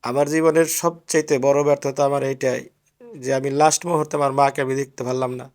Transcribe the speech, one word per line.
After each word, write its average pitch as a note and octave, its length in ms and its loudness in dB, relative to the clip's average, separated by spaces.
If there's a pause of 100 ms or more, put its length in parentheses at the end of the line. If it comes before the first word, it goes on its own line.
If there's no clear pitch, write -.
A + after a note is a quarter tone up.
আমার C#3+ 260 0
জীবনের D#3+ 380 4
সবচাইতে D#3 720 -2
বড় C#3+ 260 4
ব্যর্থতা C#3+ 400 0
আমার C#3 180 0
এইটাই C3+ 460 -4 (480)
যে C3+ 180 -4
আমি C3+ 160 -2
লাস্ট D3+ 360 2
মুহূর্তে D#3 300 -2
আমার C#3 160 0
মাকে C#3 300 2
আমি C3 120 -2
দেখতে C3+ 300 -8
পারলাম B2+ 300 -4
না। B2+ 200 -14